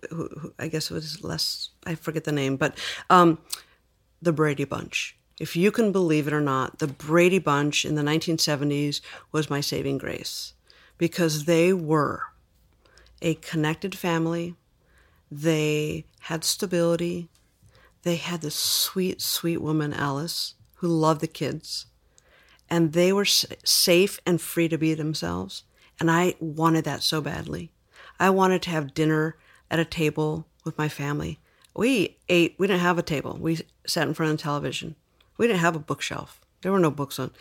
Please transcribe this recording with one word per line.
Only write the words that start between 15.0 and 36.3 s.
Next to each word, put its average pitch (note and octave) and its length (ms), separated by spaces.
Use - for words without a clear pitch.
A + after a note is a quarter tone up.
They D3+ 760
had D#3+ 240
stability. F3 840
They E3+ 140
had E3 260
this D3+ 120
sweet, - 680
sweet E3+ 400
woman, D3+ 300
Alice, C#3+ 600
who F3 120
loved D#3 340
the D#3+ 40
kids. - 600
And E3 240
they F3+ 200
were G3+ 100
s-, - 240
safe - 600
and F3 140
free E3+ 280
to D#3+ 100
be D#3+ 160
themselves. D#3 720
And E3 120
I F3 300
wanted D#3+ 440
that D3 180
so D#3 180
badly. D#3+ 520
I F#3+ 100
wanted F#3 320
to F3 80
have D3+ 240
dinner D#3 420
at E3 100
a E3 40
table D#3 640
with D#3+ 140
my D3+ 100
family. D3 520
We A#3 440
ate, E3+ 300
we F#3+ 80
didn't F3+ 160
have F3 160
a E3+ 40
table. C#3+ 380
We E3 200
sat D#3 200
in D#3 80
front D#3+ 180
of D3+ 60
the - 40
television. D3 520
We A3+ 80
didn't F#3+ 140
have E3+ 140
a D3+ 60
bookshelf. - 600